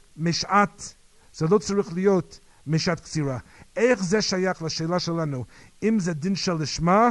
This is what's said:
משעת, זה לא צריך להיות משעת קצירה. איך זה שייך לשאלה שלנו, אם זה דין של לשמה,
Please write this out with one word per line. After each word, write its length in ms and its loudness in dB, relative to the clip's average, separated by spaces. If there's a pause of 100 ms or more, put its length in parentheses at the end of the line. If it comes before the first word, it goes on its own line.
(180)
משעת, 760 0 (380)
זה 140 -2
לא 100 6
צריך 360 -2
להיות 460 0 (280)
משעת 320 0
קצירה. 380 -4 (380)
איך 280 2
זה 180 0
שייך 400 -2
לשאלה 380 -4
שלנו, 460 -4 (380)
אם 160 2
זה 140 -2
דין 220 -2
של 180 -2
לשמה, 580 2